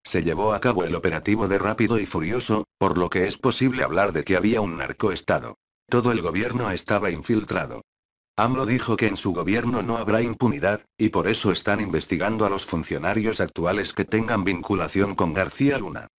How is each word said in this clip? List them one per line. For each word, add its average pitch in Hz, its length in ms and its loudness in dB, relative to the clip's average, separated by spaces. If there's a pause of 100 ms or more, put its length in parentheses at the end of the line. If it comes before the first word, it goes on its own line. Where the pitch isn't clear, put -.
se - 180 0
llevó 85 320 0
a 101 80 -2
cabo 107 220 2
el 82 100 -2
operativo 92 540 0
de 95 100 2
Rápido 107 400 2
y 104 80 0
Furioso, 104 600 -2 (120)
por 92 180 2
lo 87 140 2
que 92 160 2
es 98 140 -4
posible 127 420 0
hablar 85 320 2
de 76 100 0
que 92 120 2
había 107 260 4
un 85 160 -4
narcoestado. 73 800 -2 (340)
Todo 120 220 4
el 107 100 0
gobierno 107 480 -2
estaba 98 400 0
infiltrado. 82 720 -2 (560)
amlo 127 280 2
dijo 117 320 0
que 113 100 2
en 101 80 0
su 98 160 -2
gobierno 107 500 0
no 117 140 -2
habrá 110 260 2
impunidad, 110 600 0 (160)
y - 100 2
por 90 220 2
eso 107 240 2
están 101 260 0
investigando 95 640 0
a 98 40 2
los 98 160 -2
funcionarios 92 760 -2
actuales 92 540 -2
que 101 100 -2
tengan 110 400 0
vinculación 95 720 0
con 85 180 0
García 135 440 0
Luna. 87 420 -8